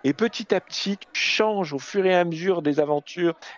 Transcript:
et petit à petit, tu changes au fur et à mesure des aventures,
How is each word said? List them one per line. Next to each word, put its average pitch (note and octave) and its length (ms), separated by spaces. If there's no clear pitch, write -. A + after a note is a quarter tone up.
et - 80
petit A3 420
à F#3 60
petit, - 380
tu - 220
changes G3+ 520
au C#3 60
fur F#3+ 260
et F#3 100
à F3 100
mesure E3+ 380
des D3 180
aventures, D3+ 540